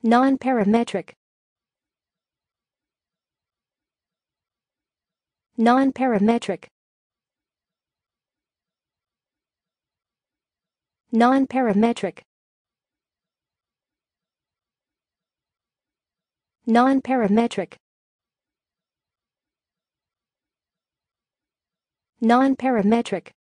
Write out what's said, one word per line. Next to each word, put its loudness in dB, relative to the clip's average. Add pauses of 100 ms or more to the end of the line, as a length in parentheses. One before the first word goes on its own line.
Non-parametric. -2 (4000)
Non-parametric. 0 (4000)
Non-parametric. 0 (4000)
Non-parametric. 0 (4000)
Non-parametric. 0